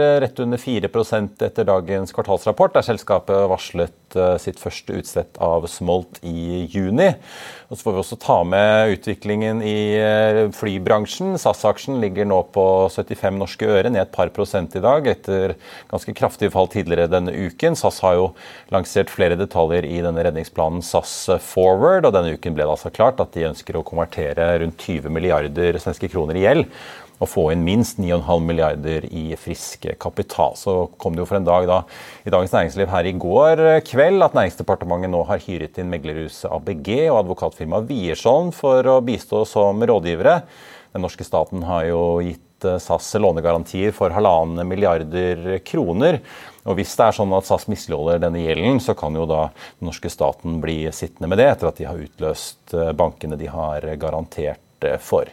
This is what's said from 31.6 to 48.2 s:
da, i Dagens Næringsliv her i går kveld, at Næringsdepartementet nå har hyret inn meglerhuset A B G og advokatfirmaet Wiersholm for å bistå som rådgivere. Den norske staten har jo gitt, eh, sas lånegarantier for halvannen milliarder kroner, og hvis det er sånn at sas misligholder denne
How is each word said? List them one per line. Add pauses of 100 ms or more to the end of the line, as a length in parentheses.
da, (420)
i
Dagens
Næringsliv
her
i
går
kveld,
at
Næringsdepartementet
nå
har
hyret
inn
meglerhuset
A
B
G
og
advokatfirmaet
Wiersholm
for
å
bistå
som
rådgivere. (540)
Den
norske
staten
har
jo
gitt,
eh,
sas
lånegarantier
for
halvannen
milliarder
kroner, (460)
og
hvis
det
er
sånn
at
sas
misligholder
denne